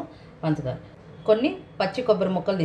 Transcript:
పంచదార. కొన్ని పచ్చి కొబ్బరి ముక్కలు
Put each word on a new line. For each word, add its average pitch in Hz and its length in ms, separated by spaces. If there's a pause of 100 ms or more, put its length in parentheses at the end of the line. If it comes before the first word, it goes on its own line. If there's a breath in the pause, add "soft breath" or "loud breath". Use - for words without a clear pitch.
(460 loud breath)
పంచదార. 147 320 (520 loud breath)
కొన్ని 240 220 (300)
పచ్చి 247 280
కొబ్బరి 185 280
ముక్కలు 185 280